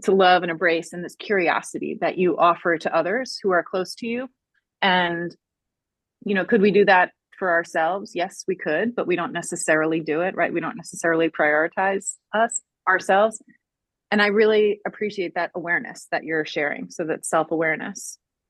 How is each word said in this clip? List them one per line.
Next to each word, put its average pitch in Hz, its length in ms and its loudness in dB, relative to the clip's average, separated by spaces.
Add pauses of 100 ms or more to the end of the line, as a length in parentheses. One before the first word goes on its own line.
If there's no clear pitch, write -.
to 196 100 2
love 180 300 6
and 180 80 -4
embrace, 165 420 -2
and 175 120 -10
this - 120 -14
curiosity 156 840 -2
that 160 180 -2
you 180 180 2
offer 170 420 2
to 185 160 -4
others 196 480 -2
who 202 80 0
are 175 120 2
close 185 340 -6
to 233 100 -10
you. 247 220 -6 (540)
And, 175 520 0 (920)
you 202 100 0
know, 185 100 2
could 214 160 2
we 202 100 6
do 196 140 6
that 180 280 6 (260)
for 185 120 -2
ourselves? 170 640 -2
Yes, 175 320 -6
we 190 100 -2
could, 185 380 -2
but - 120 -4
we 180 100 0
don't 160 160 -4
necessarily 160 680 0
do 160 200 -2
it, 185 140 -2
right? 170 180 -2
We 170 80 -4
don't 156 160 -6
necessarily 165 540 -2
prioritize 165 840 0 (200)
us, 226 280 0 (240)
ourselves. 196 560 2 (680)
And 208 120 2
I 208 60 4
really 214 580 4
appreciate 196 480 -6
that 175 200 -4
awareness 170 580 -6
that 160 120 -4
you're 156 200 -2
sharing. - 460 -6
So - 140 -6
that 156 220 -6
self-awareness, 165 920 -2 (320)